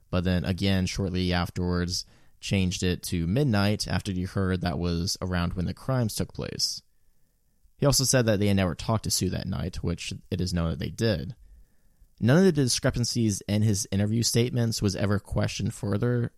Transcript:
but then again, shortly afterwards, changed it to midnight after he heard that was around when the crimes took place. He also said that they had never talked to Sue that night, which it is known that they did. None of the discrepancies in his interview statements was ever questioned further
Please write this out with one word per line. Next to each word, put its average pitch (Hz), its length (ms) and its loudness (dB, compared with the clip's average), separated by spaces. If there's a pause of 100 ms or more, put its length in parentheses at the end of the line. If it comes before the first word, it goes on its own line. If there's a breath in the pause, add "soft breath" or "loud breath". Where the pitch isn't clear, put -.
(100)
but 87 140 0
then 90 200 2
again, 95 400 0
shortly 90 480 -2
afterwards, 87 720 -2 (360 soft breath)
changed 92 420 0
it 90 220 0
to 85 220 -2
midnight 104 640 2
after 95 240 -2
he 90 120 -2
heard 92 360 -2
that 85 180 -2
was 85 440 -2
around 90 320 -2
when 87 120 -2
the 90 60 -4
crimes 123 440 -2
took - 180 -6
place. - 480 -6 (920)
He 143 100 2
also 135 180 4
said 123 220 4
that 104 140 4
they 104 80 4
had 101 80 4
never 92 180 2
talked - 300 -2
to - 60 -2
Sue 92 200 0
that 92 160 -4
night, 90 300 -4
which - 360 -4 (180)
it 90 100 -2
is 90 120 -2
known 85 180 0
that 65 100 -4
they - 100 -4
did. 101 440 -2 (840)
None 123 160 6
of 190 80 6
the 185 80 6
discrepancies 123 960 0
in 104 140 2
his 107 280 2
interview 104 320 0
statements 120 600 0
was 98 140 0
ever 101 220 0
questioned 104 540 -4
further 117 640 -2